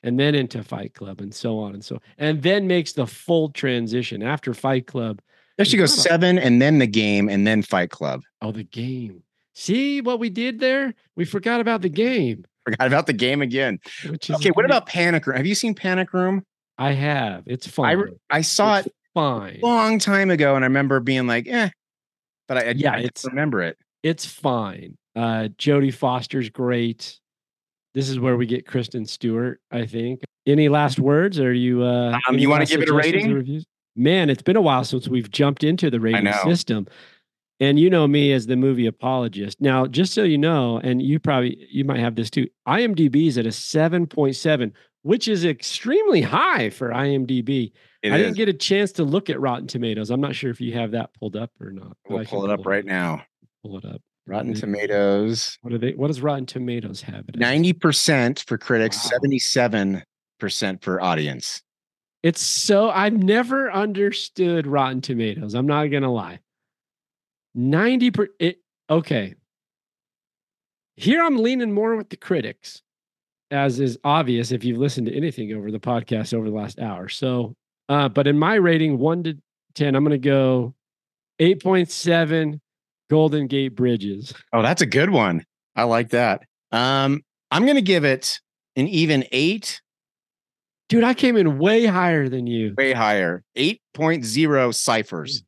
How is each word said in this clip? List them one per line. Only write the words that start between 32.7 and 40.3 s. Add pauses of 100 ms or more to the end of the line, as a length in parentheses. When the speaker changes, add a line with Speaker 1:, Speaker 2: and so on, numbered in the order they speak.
Speaker 2:
it
a
Speaker 1:
suggestions
or (100)
Speaker 2:
rating?
Speaker 1:
reviews? (300)
Man,
it's
been
a
while
since
we've
jumped
into
the
Speaker 2:
I
Speaker 1:
rating
Speaker 2:
know.
Speaker 1:
system. (760)
And
you
know
me
as
the
movie
apologist.
Now,
just
so
you